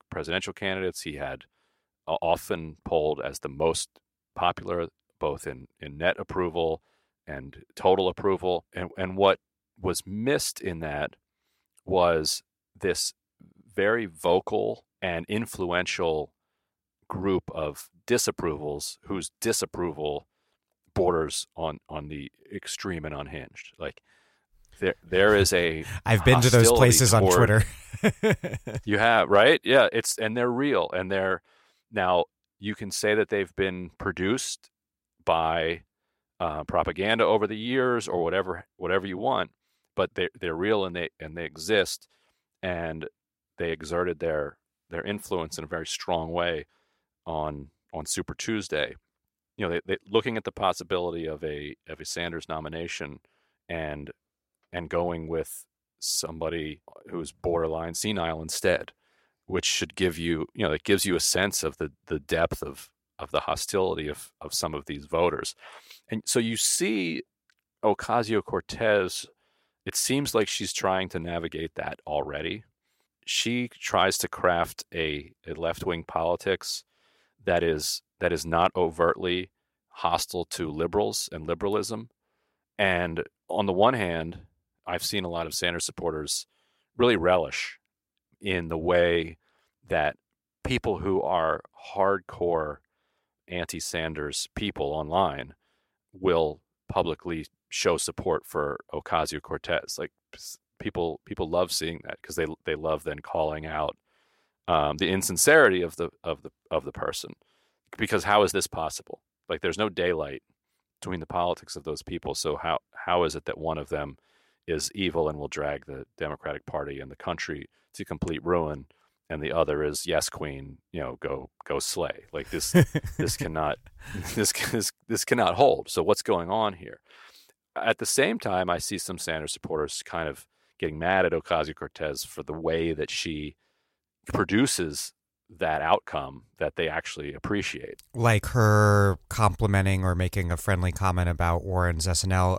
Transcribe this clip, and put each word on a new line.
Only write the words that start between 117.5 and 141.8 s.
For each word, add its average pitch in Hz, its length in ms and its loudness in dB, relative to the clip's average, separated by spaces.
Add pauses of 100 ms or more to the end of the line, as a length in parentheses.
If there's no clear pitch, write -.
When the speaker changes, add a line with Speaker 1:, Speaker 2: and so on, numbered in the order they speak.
Speaker 1:
to 98 120 -10
complete 82 380 -4
ruin, 78 440 0 (440)
and 78 120 -6
the 76 100 -2
other 76 320 2
is, 73 220 -2
"Yes, 80 220 2
queen, 69 500 -10 (120)
you 85 100 -8
know, 64 200 -8
go, 67 300 -6 (160)
go 71 120 -2
slay"? - 540 -4
Like, 76 180 -6
this, - 220 -4 (240)
Speaker 2:
<laughs> - 220 -8
Speaker 1:
this - 180 -2
cannot, 78 420 -4 (260)
<laughs> 92 300 -10
this, 107 180 2
this, - 380 -2 (160)
this 113 180 -2
cannot 98 320 4
hold. - 340 4
So 87 120 0
what's 98 200 4
going 90 280 0
on 107 220 0
here? - 280 -16 (760)
At - 220 2
the 113 80 -4
same 185 320 2
time, 92 320 0
I 87 80 2
see - 200 -6
some 90 200 -8
Sanders 78 340 -4
supporters - 500 -6
kind 82 260 -6
of - 180 -12 (320)
getting 78 200 -4
mad 92 280 4
at 80 60 2
Ocasio-Cortez 78 920 -4
for - 180 -14
the 76 120 -8
way 82 400 0
that 76 160 -4
she 76 460 -6 (680)
produces 92 880 0 (380)
that 78 320 -2
outcome 71 640 -2 (140)
that 76 180 -4
they 82 120 0
actually 76 460 -8
appreciate. - 640 -6 (140)
Speaker 2:
Like 113 320 2
her 104 720 6 (100)
complimenting 98 760 2
or 90 100 4
making 90 360 0
a 85 60 0
friendly 92 340 0
comment 90 380 2
about 85 360 0
Warren's 90 440 0